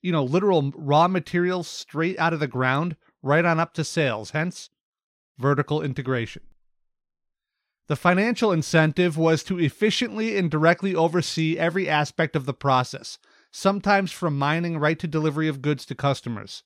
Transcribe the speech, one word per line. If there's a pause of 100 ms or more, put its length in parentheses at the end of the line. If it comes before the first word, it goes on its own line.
you
know,
literal
raw
materials
straight
out
of
the
ground, (260)
right
on
up
to
sales,
hence (680)
vertical
integration. (1400)
The
financial
incentive
was
to
efficiently
and
directly
oversee
every
aspect
of
the
process, (320)
sometimes
from
mining
right
to
delivery
of
goods
to
customers.